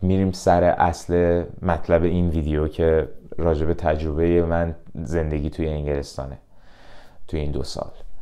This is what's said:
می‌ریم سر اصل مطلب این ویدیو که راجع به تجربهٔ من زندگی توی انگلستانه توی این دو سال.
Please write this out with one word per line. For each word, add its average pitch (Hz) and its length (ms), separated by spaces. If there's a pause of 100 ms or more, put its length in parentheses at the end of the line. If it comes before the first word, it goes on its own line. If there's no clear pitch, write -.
می‌ریم 95 300
سر 87 320
اصل 85 800 (180)
مطلب 85 420
این 87 260
ویدیو 76 380
که 80 420 (280)
راجع 80 280
به 82 80
تجربهٔ 80 720
من 85 300 (280)
زندگی 78 460
توی 80 200
انگلستانه 71 680 (920)
توی 80 120
این 73 120
دو 69 120
سال. - 280 (300)